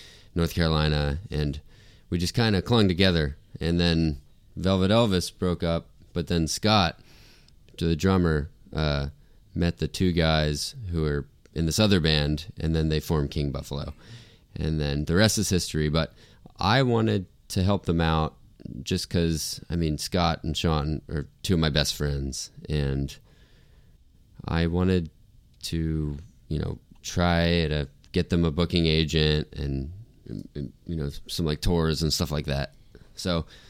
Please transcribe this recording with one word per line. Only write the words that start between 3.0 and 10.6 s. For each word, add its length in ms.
And 200
then 400
Velvet 340
Elvis 460
broke 260
up, 240
but 140
then 200
Scott, 520
to 80
the 100
drummer, 540
uh, 360
met 240
the 100
two 240
guys 600